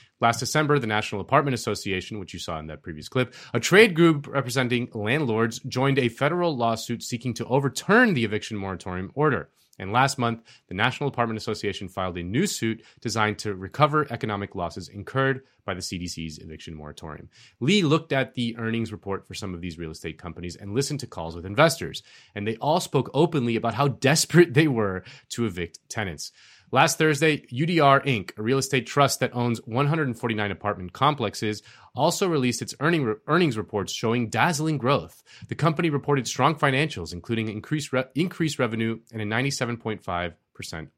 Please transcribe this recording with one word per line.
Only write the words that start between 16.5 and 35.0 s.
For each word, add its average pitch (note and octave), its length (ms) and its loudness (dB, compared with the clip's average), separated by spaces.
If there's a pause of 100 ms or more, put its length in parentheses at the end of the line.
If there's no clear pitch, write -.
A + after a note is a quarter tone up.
moratorium. D2+ 540 -14 (320)
Lee F#3+ 220 4
looked D#3 300 2
at C3+ 220 0
the A#2 220 -4
earnings A2+ 340 -2
report G2 340 -6
for F#2 100 -16
some F#2 200 -8
of E2+ 60 -10
these E2+ 180 -8
real D#2+ 140 -8
estate D#2 260 -10
companies E2+ 380 -12
and G2+ 180 -10
listened C#3 240 -2
to - 80 -12
calls E2 300 -10
with E2+ 100 -10
investors. G#2 560 0 (320)
And G#2 100 -6
they A2 120 -4
all D#3+ 240 0
spoke - 340 0
openly C3+ 400 2
about A2 200 0
how C#3 120 2
desperate D#3 680 4
they D3+ 140 6
were G#2 380 0 (240)
to A#2 180 -2
evict F2 320 -6 (100)
tenants. F#2 440 -6 (380)
Last C#3+ 280 4
Thursday, D#3 500 2
U C3 160 -2
D E3 160 2
R C#3 220 8
Inc, A#2 340 -2
a G#2+ 60 -8
real B2+ 160 2
estate C3 280 0
trust - 340 2
that B2 140 0
owns A#2+ 300 0
one B2 220 0
hundred D3+ 220 0
and A#2 100 -6
forty-nine G#2+ 320 -2
apartment F#2+ 420 -4
complexes, A2+ 720 0 (320)
also E3+ 340 2
released B2+ 320 0
its G#2+ 180 -8
earning D#3 260 2
re-, G#2+ 100 0 (120)
earnings D#3 300 2
reports G#2 340 -4
showing A#2+ 380 0
dazzling D3+ 480 0
growth. B2 460 0 (260)